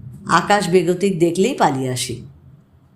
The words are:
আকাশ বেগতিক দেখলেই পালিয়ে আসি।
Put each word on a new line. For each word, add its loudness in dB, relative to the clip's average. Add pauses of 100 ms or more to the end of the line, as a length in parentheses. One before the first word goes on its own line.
(260)
আকাশ 2
বেগতিক 2
দেখলেই 2
পালিয়ে 0
আসি। -8 (680)